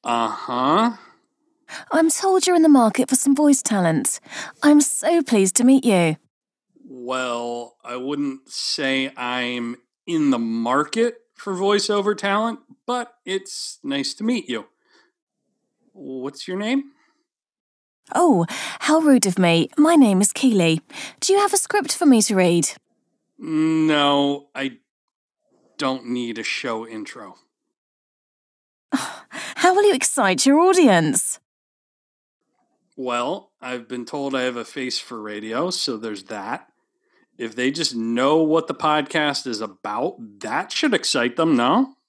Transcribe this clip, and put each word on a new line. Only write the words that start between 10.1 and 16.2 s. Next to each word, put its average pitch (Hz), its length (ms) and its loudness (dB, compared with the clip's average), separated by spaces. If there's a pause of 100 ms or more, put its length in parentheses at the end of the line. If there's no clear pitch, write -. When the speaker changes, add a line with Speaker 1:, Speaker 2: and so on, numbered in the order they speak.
Speaker 1:
the 127 80 2
market 127 840 -2 (120)
for 190 220 -10
voiceover 202 600 0
talent, 208 440 -2 (260)
but 240 300 -6 (100)
it's - 580 -10
nice 139 300 -6
to - 100 -10
meet 233 240 -2
you. 113 180 -6 (1300)
What's 135 560 -12